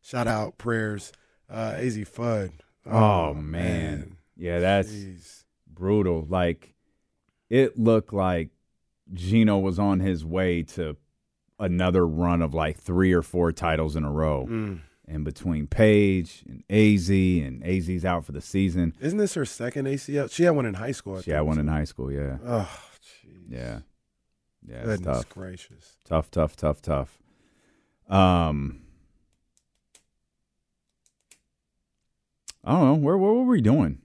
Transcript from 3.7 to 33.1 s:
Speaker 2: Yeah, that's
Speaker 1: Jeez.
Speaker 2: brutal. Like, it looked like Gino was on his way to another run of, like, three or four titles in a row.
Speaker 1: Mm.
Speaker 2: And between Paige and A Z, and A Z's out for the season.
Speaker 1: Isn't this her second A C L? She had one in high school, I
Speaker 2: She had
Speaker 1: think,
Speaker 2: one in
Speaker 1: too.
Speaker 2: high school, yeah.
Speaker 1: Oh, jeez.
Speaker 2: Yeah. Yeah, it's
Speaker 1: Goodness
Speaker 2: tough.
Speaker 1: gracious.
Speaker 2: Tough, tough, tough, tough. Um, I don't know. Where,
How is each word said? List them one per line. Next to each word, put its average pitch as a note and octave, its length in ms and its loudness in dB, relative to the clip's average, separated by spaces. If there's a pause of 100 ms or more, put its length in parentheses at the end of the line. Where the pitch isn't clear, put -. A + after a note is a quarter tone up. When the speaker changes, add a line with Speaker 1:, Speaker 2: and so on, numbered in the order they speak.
Speaker 2:
Yeah, E2+ 240 -4
that's G2 320 2
Speaker 1:
Jeez. F#2+ 520 -16 (280)
Speaker 2:
brutal. F2+ 560 0
Like, F2 460 -2 (800)
it B2+ 280 2
looked A2 320 2
like F#2 380 -2 (640)
Gino G2+ 460 4
was F#2+ 180 -2
on G2 220 2
his F2+ 260 -2
way F2 380 -2
to D#2 340 -8 (600)
another F2+ 480 2
run E2+ 340 2
of, D#2 140 -2
like, D#2 240 -2
three F#2 340 2
or E2+ 80 4
four E2+ 300 0
titles D#2+ 440 -2
in D#2 80 -4
a D2 80 -4
row. D2+ 380 -2
Speaker 1:
Mm. G#2+ 300 -6 (280)
Speaker 2:
And D#2 160 -8
between D2+ 440 -4
Paige G2+ 800 4
and - 240 -18
A G#2+ 260 6
Z, F#2 440 4
and C2 220 -8
A F#2 180 0
Z's E2+ 220 -4
out F2 220 -2
for - 60 -16
the C#2+ 100 -10
season. E2+ 580 0
Speaker 1:
Isn't F3 200 -4
this G3+ 160 0
her D3 100 -2
second B2 400 -6
A C#3 140 -4
C C#3+ 180 -6
L? C3+ 100 -2
She - 160 -2
had F3 120 6
one C3 100 0
in G#2+ 80 -4
high A2+ 200 -6
school, G2 240 -10
I F#2 40 -12
Speaker 2:
She E2+ 80 -8
had D2 120 0
Speaker 1:
think, D2+ 80 2
Speaker 2:
one D#2 100 0
in D2+ 80 0
Speaker 1:
too. D2+ 40 0
Speaker 2:
high D2+ 120 0
school, C2+ 280 -8
yeah. C#2 320 -6
Speaker 1:
Oh, A#2 360 -4 (200)
jeez. - 480 -20
Speaker 2:
Yeah. A#1+ 320 -10 (840)
Yeah, - 120 -20
it's A#2 80 -12
Speaker 1:
Goodness F2+ 320 -4
Speaker 2:
tough. A#1+ 120 -8
Speaker 1:
gracious. - 760 -20
Speaker 2:
Tough, D#2+ 260 -4
tough, D#2 240 -2
tough, D2+ 260 -4
tough. C#2 380 -6 (880)
Um, F2 680 2 (3750)
I - 100 -2
don't F3 120 4
know. C3 100 6
Where, D#3 220 2